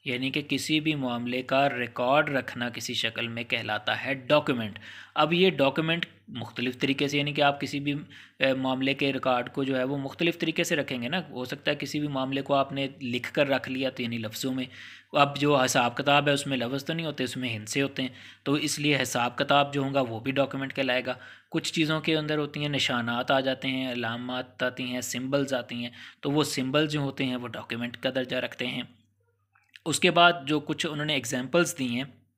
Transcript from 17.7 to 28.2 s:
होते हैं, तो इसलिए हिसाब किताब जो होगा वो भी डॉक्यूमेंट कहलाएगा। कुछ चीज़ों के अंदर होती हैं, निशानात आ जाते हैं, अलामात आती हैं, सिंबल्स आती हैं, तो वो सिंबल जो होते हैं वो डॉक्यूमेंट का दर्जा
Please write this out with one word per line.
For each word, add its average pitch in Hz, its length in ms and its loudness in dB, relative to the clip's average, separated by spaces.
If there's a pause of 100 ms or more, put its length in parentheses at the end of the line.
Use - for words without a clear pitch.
होते 139 220 0
हैं, 127 140 -4 (300)
तो 143 120 2
इसलिए 147 400 2
हिसाब 123 340 0
किताब 143 400 4
जो 143 120 0
होगा 139 180 2
वो 113 180 -2
भी 135 120 -2
डॉक्यूमेंट 135 420 -2
कहलाएगा। 127 440 -2 (340)
कुछ 160 200 -2
चीज़ों 156 300 0
के 160 120 0
अंदर 151 240 0
होती 147 240 -4
हैं, 147 80 -2
निशानात 123 640 0
आ 135 100 6
जाते 131 260 -2
हैं, 131 240 -2
अलामात 123 720 -4
आती 123 200 -2
हैं, 123 180 -4
सिंबल्स 135 520 -2
आती 120 300 -4
हैं, 120 80 -8 (320)
तो 143 80 0
वो 147 120 4
सिंबल 139 440 2
जो 147 140 -2
होते 135 220 -2
हैं 127 120 -2
वो 123 120 -6
डॉक्यूमेंट 117 480 -6
का 131 160 -2
दर्जा 127 280 -2